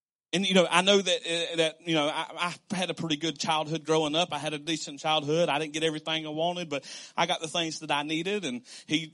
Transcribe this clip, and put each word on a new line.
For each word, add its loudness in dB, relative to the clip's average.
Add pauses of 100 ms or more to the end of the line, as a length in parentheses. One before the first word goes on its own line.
(320)
And, 0
you 2
know, 8
I 6
know 6
that, 0
uh, -2
that, 2
you 0
know, 4
I, -4 (180)
I -4
had -2
a -4
pretty -2
good -4
childhood -2
growing 2
up. 2
I -4
had -4
a -4
decent -4
childhood. 2
I 2
didn't -6
get -2
everything -2
I -6
wanted, -2
but -4 (320)
I 4
got 0
the -6
things -2
that -2
I 2
needed. 0
And -4 (240)
he 0